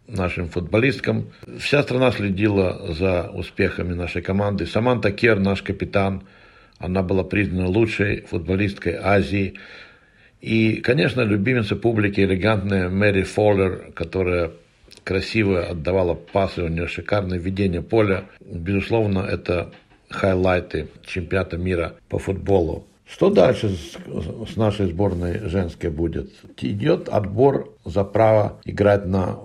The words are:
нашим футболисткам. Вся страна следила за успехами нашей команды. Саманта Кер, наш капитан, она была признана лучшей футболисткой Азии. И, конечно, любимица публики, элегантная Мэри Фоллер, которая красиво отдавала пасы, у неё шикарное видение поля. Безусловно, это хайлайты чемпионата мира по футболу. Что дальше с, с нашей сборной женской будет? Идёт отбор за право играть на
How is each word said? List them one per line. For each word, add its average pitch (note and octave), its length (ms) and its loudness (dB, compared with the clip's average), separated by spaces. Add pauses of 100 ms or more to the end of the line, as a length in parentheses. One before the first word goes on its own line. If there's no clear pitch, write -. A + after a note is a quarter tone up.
нашим F2+ 440 -4
футболисткам. A2 800 0 (280)
Вся C#3+ 240 0
страна B2+ 300 2
следила G2 800 0
за F2+ 380 0
успехами F2+ 640 -4
нашей F2 260 -4
команды. G2 460 0
Саманта A2+ 440 2
Кер, G#2+ 280 2
наш G2 240 0
капитан, G2 600 -2 (540)
она F#2 240 -2
была F#2 220 0
признана F#2 440 0
лучшей G#2 520 0
футболисткой F#2+ 800 -2
Азии. G2 540 2 (880)
И, A2 400 2
конечно, B2+ 400 2
любимица G#2+ 520 0
публики, G#2 460 2
элегантная F#2+ 720 2
Мэри G2 320 2
Фоллер, F#2+ 720 2
которая F2 560 -2 (540)
красиво F#2+ 600 0
отдавала F2 480 0
пасы, F#2 500 -2
у E2+ 60 -2
неё E2 180 -2
шикарное F#2 520 -2
видение F#2 420 -2
поля. G2 440 2 (200)
Безусловно, G2 760 -2
это F2 520 -4 (380)
хайлайты F#2 800 0 (180)
чемпионата F2+ 500 -4
мира E2+ 380 -2 (160)
по G2 80 -4
футболу. F2+ 640 0 (260)
Что G3 200 4
дальше C3 400 4
с, - 800 -10
с - 40 -8
нашей G#2 280 0
сборной F2+ 640 -2
женской F2 400 -4
будет? D#2 400 -4 (320)
Идёт A#2 480 0
отбор G#2+ 640 2 (120)
за G2 180 0
право A2 600 4
играть G2+ 400 2
на F#2+ 380 0